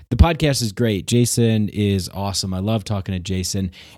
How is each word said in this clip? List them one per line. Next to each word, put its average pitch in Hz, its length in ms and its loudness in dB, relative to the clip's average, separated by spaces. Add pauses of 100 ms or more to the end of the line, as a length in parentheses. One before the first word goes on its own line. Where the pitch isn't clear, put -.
(100)
the 120 60 0
podcast 151 460 4
is 110 80 0
great. 107 360 0
Jason 117 600 2
is 98 440 0
awesome. 98 420 -6
I 92 60 -4
love 104 240 -2
talking 98 300 -4
to 92 40 -4
Jason. 92 540 -4 (260)